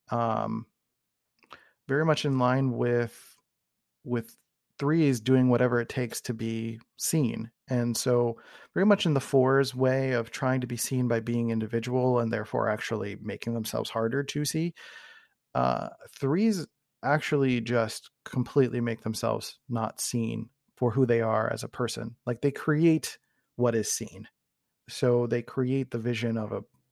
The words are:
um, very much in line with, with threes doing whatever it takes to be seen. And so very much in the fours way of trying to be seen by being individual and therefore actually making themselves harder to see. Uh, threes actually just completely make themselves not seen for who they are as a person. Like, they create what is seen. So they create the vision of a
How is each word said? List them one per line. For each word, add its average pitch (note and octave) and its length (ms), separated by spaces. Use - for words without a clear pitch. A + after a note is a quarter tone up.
um, A2 560
very D3 180
much D#3 200
in C3+ 140
line B2+ 320
with, A#2+ 640
with A#2+ 300
threes C#3+ 420
doing B2+ 280
whatever A#2+ 300
it A#2 100
takes B2 320
to B2 120
be A2+ 460
seen. A#2 540
And A#2+ 260
so A#2+ 420
very F#3 120
much G#3 200
in D#3+ 80
the C3+ 80
fours C3 520
way C3 380
of A#2 200
trying C3 300
to A#2+ 60
be A#2+ 100
seen B2+ 300
by A#2 120
being A#2 300
individual A#2+ 720
and A2+ 120
therefore A2 380
actually G#2 520
making G#2+ 320
themselves A2+ 360
harder A2+ 340
to D3 220
see. E3 280
Uh, B2 340
threes F3+ 480
actually C#3 580
just A#2 500
completely B2 560
make A#2 200
themselves A2 560
not A2+ 320
seen A2+ 480
for A#2+ 160
who C3 140
they A#2 160
are A2 300
as A2+ 120
a A#2 60
person. A#2 460
Like, - 160
they C#3+ 100
create D#3+ 640
what A#2+ 200
is A2 160
seen. G2+ 360
So A#2+ 360
they A#2+ 160
create C3 480
the A#2+ 100
vision A2+ 380
of G#2+ 140
a G#2 120